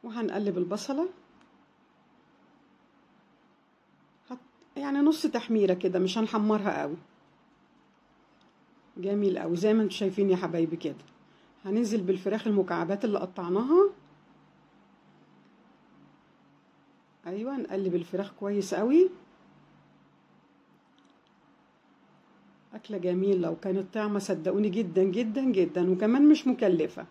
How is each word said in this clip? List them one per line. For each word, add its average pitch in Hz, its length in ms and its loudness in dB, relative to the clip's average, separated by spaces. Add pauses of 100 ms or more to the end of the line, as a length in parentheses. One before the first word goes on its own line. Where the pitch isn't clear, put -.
وهنقلب 208 540 -6
البصلة. 214 500 -4 (3250)
هت-، - 460 -18
يعني 277 220 -2
نص 302 240 4
تحميرة 220 520 2
كده، 180 240 -2
مش 185 200 0
هنحمرها 214 640 0
قوي. 147 140 -6 (2000)
جميل 196 420 0
قوي 175 180 -2
زي 214 180 2
ما 220 80 4
انتوا 196 140 -2
شايفين 196 340 0
يا 185 60 4
حبايبي 165 400 -2
كده. - 280 -8 (600)
هننزل 208 360 0
بالفراخ 196 460 -2
المكعبات 185 580 0
اللي 208 140 0
قطعناها. 226 720 2 (3250)
ايوه، 220 300 -6
نقلب 190 380 -4
الفراخ 180 380 -4
كويس 202 420 -4
قوي. 294 360 4 (3750)
أكلة 214 240 -10
جميلة 180 520 0
وكانت 190 440 -4
طعمة، 208 240 -2
صدقوني، 190 500 -2
جدًا 185 340 0
جدًا 220 420 -2
جدًا، 185 460 2
وكمان 220 380 4
مش - 180 6
مكلفة. 185 640 0